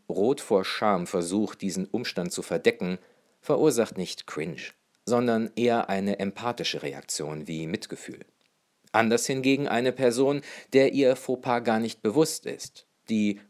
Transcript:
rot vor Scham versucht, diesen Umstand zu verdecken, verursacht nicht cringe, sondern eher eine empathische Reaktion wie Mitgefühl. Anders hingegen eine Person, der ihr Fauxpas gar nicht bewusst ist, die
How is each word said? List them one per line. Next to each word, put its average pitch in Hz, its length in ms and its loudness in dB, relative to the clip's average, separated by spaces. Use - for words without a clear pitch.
rot 104 320 0
vor 95 240 2
Scham 98 420 0
versucht, 92 540 -2
diesen 95 260 -4
Umstand 95 460 -4
zu 92 100 -6
verdecken, 92 560 0
verursacht 123 560 2
nicht - 300 -8
cringe, - 460 -10
sondern 113 500 2
eher 117 340 2
eine 98 300 -2
empathische 101 640 -4
Reaktion 73 640 -8
wie 80 220 -6
Mitgefühl. - 580 -10
Anders 113 360 4
hingegen 135 420 2
eine 123 240 2
Person, 131 480 2
der 135 200 6
ihr 131 220 4
Fauxpas 123 480 -2
gar 113 160 2
nicht 113 240 -6
bewusst 139 440 2
ist, - 420 -12
die 104 420 0